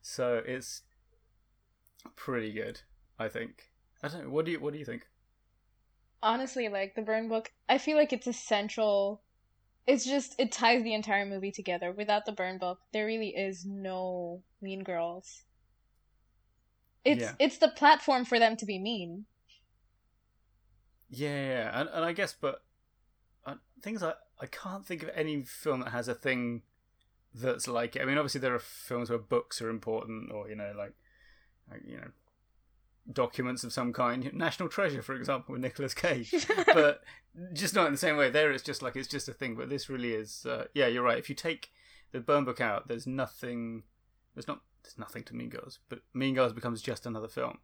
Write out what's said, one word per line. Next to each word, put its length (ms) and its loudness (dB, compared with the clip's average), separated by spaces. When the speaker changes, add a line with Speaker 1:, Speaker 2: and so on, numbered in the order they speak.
Speaker 1:
So 420 0
it's 380 -8
pretty 360 -4
good, 280 -8
I 120 -4
think. 420 -10
I 60 -6
don't 160 -8
know. 60 -10
What 140 0
do 80 -2
you, 80 -4
what 120 -4
do 60 -10
you 60 -10
think? 220 -10
Speaker 2:
Honestly, 460 2
like, 260 -2
the 80 -4
burn 260 0
book, 220 0
I 100 6
feel 180 2
like 160 8
it's 140 -2
a 60 -2
central 920 2
it's 200 6
just, 320 0
it 140 2
ties 300 6
the 120 0
entire 320 2
movie 260 -4
together. 400 -2
Without 340 2
the 60 -2
burn 260 -2
book, 200 -2
there 140 0
really 240 0
is 360 -4
no 760 -4
Mean 200 -6
Girls. 600 -4
It's, 180 6
Speaker 1:
Yeah. 160 -2
Speaker 2:
it's 200 2
the 100 6
platform 560 6
for 140 2
them 180 6
to 100 -8
be 120 -4
mean. 480 -6
Speaker 1:
Yeah, 180 -4
yeah, 200 -2
yeah. 320 -2
And, 100 -2
and 140 -2
I 80 0
guess, 260 -2
but, 240 -4
uh, 80 -10
things 200 -6
I, 120 -2
I 60 -8
can't 400 -10
think 160 -6
of 120 -6
any 280 0
film 380 -4
that 100 -6
has 180 -2
a 60 -2
thing 480 -2
that's 340 -2
like 280 -2
it. 60 -2
I 20 2
mean, 140 2
obviously 220 0
there 140 2
are 40 2
films 520 -6
where 80 2
books 420 0
are 80 -2
important, 640 -4
or, 160 -8
you 80 -10
know, 200 -6
like, 180 -8
like, 160 -16
you 100 -12
know, 120 -12
documents 520 -2
of 80 -8
some 200 0
kind. 400 0
National 360 0
Treasure, 340 0
for 120 -6
example, 380 -4
with 100 -4
Nicolas 320 -4
Cage. 560 0
Speaker 2:
<laughs> 240 4
Speaker 1:
But 280 8
just 220 -2
not 120 6
in 60 4
the 60 0
same 180 2
way. 140 6
There 220 6
it's 100 -2
just, 200 -6
like, 140 -4
it's 120 -6
just 200 -4
a 40 -10
thing. 240 -6
But 120 -6
this 220 -4
really 240 -2
is, 320 -6
uh, 180 -2
yeah, 120 6
you're 180 2
right. 140 6
If 100 -8
you 60 -4
take 360 -6
the 80 -4
burn 240 4
book 160 -2
out, 280 0
there's 180 -4
nothing, 760 -4
there's 140 -10
not, 140 -8
there's 160 -20
nothing 260 -12
to 120 -18
Mean 140 -8
Girls. 280 -12
But 120 -12
Mean 200 0
Girls 180 4
becomes 300 -4
just 240 -6
another 220 -6
film. 360 -6